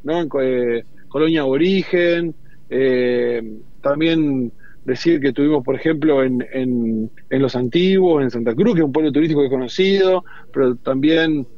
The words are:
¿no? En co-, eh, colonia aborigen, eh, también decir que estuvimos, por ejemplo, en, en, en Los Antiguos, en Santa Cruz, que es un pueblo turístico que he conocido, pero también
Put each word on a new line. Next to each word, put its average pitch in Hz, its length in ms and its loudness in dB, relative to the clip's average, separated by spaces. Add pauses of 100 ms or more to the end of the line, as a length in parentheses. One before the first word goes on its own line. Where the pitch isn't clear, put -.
¿no? 156 160 -2
En 165 80 -4
co-, 139 140 -2
eh, 123 420 0 (240)
colonia 156 340 0
aborigen, 170 920 0 (360)
eh, 123 720 0 (380)
también 143 720 0 (320)
decir 160 360 0
que 139 80 2
estuvimos, 143 360 2
por 131 120 -2
ejemplo, 151 480 2
en, 127 280 0
en, 117 580 -2 (200)
en 135 120 2
Los 131 120 0
Antiguos, 170 680 2
en 127 80 0
Santa 117 240 -2
Cruz, 202 200 2
que 165 60 2
es 160 60 4
un 135 60 -2
pueblo 151 200 2
turístico 151 280 2
que 143 60 4
he 127 40 -2
conocido, 185 760 2 (280)
pero 131 240 2
también 151 720 0 (100)